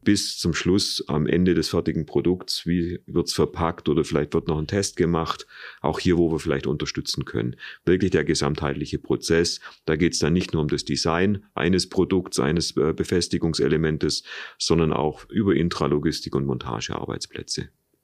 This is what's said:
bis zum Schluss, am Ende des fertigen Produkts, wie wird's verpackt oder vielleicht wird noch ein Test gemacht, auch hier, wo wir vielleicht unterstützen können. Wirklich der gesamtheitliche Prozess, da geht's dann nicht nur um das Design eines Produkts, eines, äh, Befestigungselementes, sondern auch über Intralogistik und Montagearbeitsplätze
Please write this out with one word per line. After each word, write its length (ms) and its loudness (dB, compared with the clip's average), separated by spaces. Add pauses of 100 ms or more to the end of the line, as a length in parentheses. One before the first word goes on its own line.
bis 360 2
zum 140 0
Schluss, 560 0
am 200 0
Ende 260 4
des 140 0
fertigen 380 -2
Produkts, 600 -2
wie 400 0
wird's 280 -2
verpackt 540 0
oder 140 2
vielleicht 320 -2
wird 140 0
noch 100 0
ein 80 -4
Test 300 -2
gemacht, 500 0 (340)
auch 200 -2
hier, 180 4
wo 140 4
wir 80 -2
vielleicht 260 -2
unterstützen 580 -4
können. 300 -4 (300)
Wirklich 260 4
der 140 2
gesamtheitliche 760 -2
Prozess, 600 0 (240)
da 100 2
geht's 240 2
dann 140 2
nicht 220 0
nur 80 2
um 60 0
das 180 -2
Design 580 0 (100)
eines 340 2
Produkts, 520 0
eines, 360 0
äh, 180 2
Befestigungselementes, 1300 0 (340)
sondern 340 2
auch 360 -2
über 260 2
Intralogistik 800 0
und 120 0
Montagearbeitsplätze 1200 -6 (360)